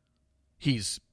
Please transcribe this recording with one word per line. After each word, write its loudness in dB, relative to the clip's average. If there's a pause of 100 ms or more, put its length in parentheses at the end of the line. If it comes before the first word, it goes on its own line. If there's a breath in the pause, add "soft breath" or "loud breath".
(580)
He's, 0 (120)